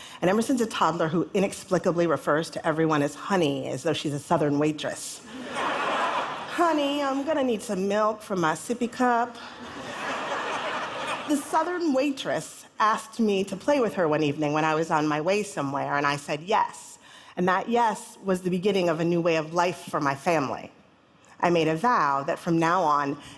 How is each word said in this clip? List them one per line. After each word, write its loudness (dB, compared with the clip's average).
And 4
Emerson's 2
a 2
toddler 2
who 0
inexplicably 2
refers 2
to -8
everyone 4
as 0
honey, 0
as -6
though 0
she's -2
a -4
Southern 2
waitress. -2
<laughs> -10
"Honey, 0
I'm 0
gonna 0
need 0
some -2
milk 2
from -2
my 4
sippy -4
cup." 2
The 2
Southern 0
waitress -2
asked 0
me 2
to -6
play 2
with 2
her 2
one 2
evening 0
when 2
I 2
was 0
on 2
my 0
way 0
somewhere, -4
and 2
I 2
said -6
yes. -2
And 2
that 0
yes 0
was 0
the -2
beginning 2
of 0
a 2
new 2
way 2
of -2
life 0
for -2
my 0
family. -2
I 4
made 4
a 2
vow 2
that -2
from 0
now 4
on, 2